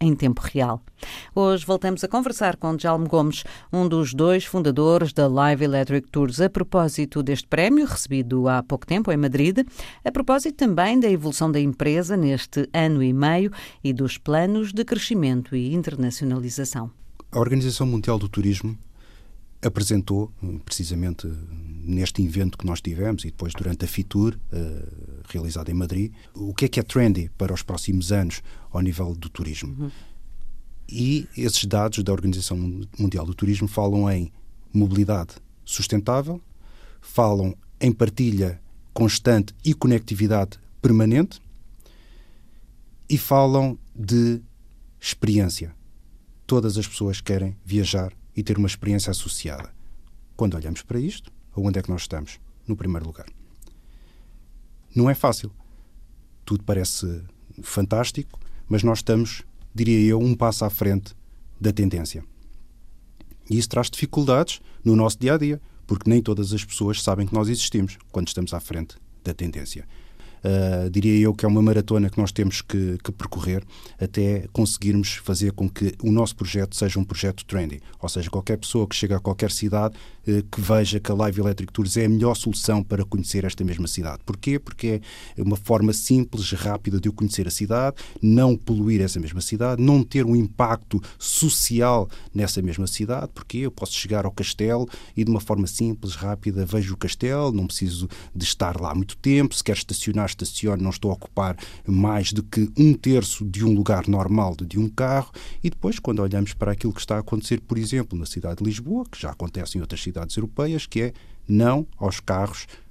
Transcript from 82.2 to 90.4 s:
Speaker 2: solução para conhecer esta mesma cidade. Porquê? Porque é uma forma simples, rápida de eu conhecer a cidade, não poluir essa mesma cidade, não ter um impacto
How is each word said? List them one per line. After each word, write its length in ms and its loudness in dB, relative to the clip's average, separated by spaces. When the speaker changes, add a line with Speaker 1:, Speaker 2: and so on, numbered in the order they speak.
Speaker 2:
solução 480 0
para 200 0
conhecer 400 -2
esta 200 -4
mesma 240 -2
cidade. 360 -6
Porquê? 320 -2
Porque 440 -4
é 60 -2
uma 140 2
forma 360 4
simples, 600 2
rápida 480 0
de 80 0
eu 40 0
conhecer 360 -2
a 20 -4
cidade, 460 0
não 340 8
poluir 440 2
essa 180 0
mesma 220 -6
cidade, 420 0
não 220 6
ter 200 0
um 120 4
impacto 640 0